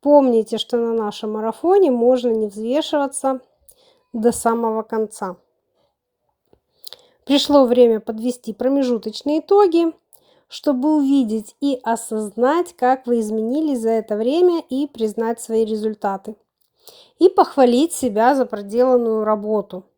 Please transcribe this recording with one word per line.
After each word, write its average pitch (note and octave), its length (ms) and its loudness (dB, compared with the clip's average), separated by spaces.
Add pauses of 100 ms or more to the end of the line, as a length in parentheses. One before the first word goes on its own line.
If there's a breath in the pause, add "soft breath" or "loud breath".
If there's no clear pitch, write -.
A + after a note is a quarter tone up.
Помните, B3 580 4
что - 180 -6
на A#3 160 -2
нашем G#3+ 400 -6
марафоне D#4+ 580 2
можно B3 380 2
не A3 180 -2
взвешиваться C4+ 920 -4 (720 soft breath)
до A#3 180 0
самого A3+ 520 -2
конца. G#3+ 540 -6 (1900 loud breath)
Пришло C#4+ 400 4
время A#3 340 4
подвести A3+ 540 -8
промежуточные B3+ 880 -2
итоги, E4+ 520 2 (560 soft breath)
чтобы D4 460 -2
увидеть C4+ 680 0
и C#4 220 -2
осознать, A#3 960 -2
как C4 320 0
вы A#3+ 100 0
изменились A3+ 600 -2
за A3+ 100 -2
это A3 260 -2
время, E4 540 2
и C#4 160 -2
признать A3+ 540 -4
свои A3+ 240 -2
результаты. G#3+ 720 -6 (840 soft breath)
И F#4 100 4
похвалить C#4 640 2
себя A#3+ 440 0
за B3 100 0
проделанную A3+ 800 0
работу. G#3 600 -4 (120)